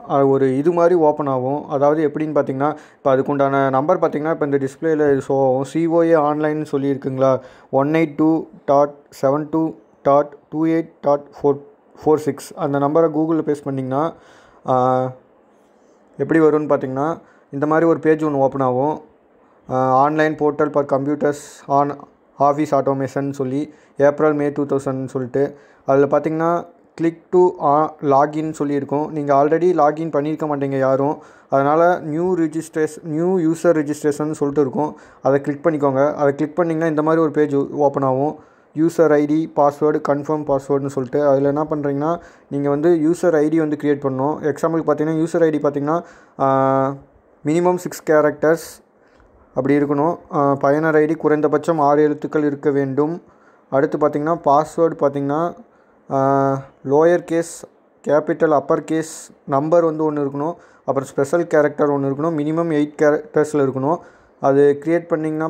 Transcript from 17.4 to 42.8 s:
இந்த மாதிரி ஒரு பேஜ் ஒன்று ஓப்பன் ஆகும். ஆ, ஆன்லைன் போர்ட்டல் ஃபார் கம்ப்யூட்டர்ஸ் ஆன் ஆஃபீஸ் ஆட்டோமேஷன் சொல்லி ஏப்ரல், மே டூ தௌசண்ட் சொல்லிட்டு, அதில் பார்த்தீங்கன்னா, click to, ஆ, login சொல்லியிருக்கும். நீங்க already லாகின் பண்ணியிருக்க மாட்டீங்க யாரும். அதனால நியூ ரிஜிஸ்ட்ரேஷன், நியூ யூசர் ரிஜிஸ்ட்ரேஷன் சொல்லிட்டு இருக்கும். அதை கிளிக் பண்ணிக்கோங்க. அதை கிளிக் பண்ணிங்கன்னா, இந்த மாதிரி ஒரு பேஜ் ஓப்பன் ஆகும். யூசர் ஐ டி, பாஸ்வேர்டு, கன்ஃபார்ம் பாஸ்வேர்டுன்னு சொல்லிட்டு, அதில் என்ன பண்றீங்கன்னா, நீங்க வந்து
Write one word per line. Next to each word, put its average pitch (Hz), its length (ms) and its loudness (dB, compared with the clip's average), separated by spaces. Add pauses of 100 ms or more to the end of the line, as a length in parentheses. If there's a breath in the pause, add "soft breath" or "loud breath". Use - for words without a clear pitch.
இந்த 139 160 -4
மாதிரி 160 200 4
ஒரு 160 120 2
பேஜ் 156 240 2
ஒன்று 147 160 -2
ஓப்பன் 135 220 0
ஆகும். 131 400 -2 (680 soft breath)
ஆ, 131 280 2
ஆன்லைன் 151 380 2
போர்ட்டல் 147 340 0
ஃபார் 147 160 0
கம்ப்யூட்டர்ஸ் 147 840 -4
ஆன் 143 240 2 (480)
ஆஃபீஸ் 143 320 2
ஆட்டோமேஷன் 139 600 -2
சொல்லி 139 420 -6 (240 loud breath)
ஏப்ரல், 147 360 2
மே 147 160 -2
டூ 143 160 -4
தௌசண்ட் 135 400 -4
சொல்லிட்டு, 135 520 -4 (280 soft breath)
அதில் 139 220 4
பார்த்தீங்கன்னா, 160 580 -2 (360)
click 165 200 -2 (100)
to, 180 180 4 (120)
ஆ, 156 400 2
login 151 580 0
சொல்லியிருக்கும். 143 500 -4
நீங்க 143 340 2
already 165 300 2
லாகின் 156 360 0
பண்ணியிருக்க 151 360 -4
மாட்டீங்க 139 320 -4
யாரும். 135 400 0 (320 loud breath)
அதனால 156 500 2
நியூ 170 360 -4
ரிஜிஸ்ட்ரேஷன், 160 680 -4
நியூ 170 340 -2
யூசர் 165 380 2
ரிஜிஸ்ட்ரேஷன் 151 560 -2
சொல்லிட்டு 147 300 -2
இருக்கும். 147 340 -4 (260 loud breath)
அதை 139 200 2
கிளிக் 143 260 -6
பண்ணிக்கோங்க. 143 460 2
அதை 143 220 0
கிளிக் 151 240 -4
பண்ணிங்கன்னா, 165 260 -2
இந்த 151 160 0
மாதிரி 160 220 2
ஒரு 151 80 0
பேஜ் 151 240 0
ஓப்பன் 139 480 0
ஆகும். 135 320 -2 (400 loud breath)
யூசர் 160 360 2
ஐ 147 140 4
டி, 156 300 -2
பாஸ்வேர்டு, 151 540 2
கன்ஃபார்ம் 147 360 -2
பாஸ்வேர்டுன்னு 139 400 -2
சொல்லிட்டு, 139 420 -2
அதில் 135 160 2
என்ன 143 200 0
பண்றீங்கன்னா, 151 560 -4 (300 loud breath)
நீங்க 143 200 -2
வந்து 151 260 2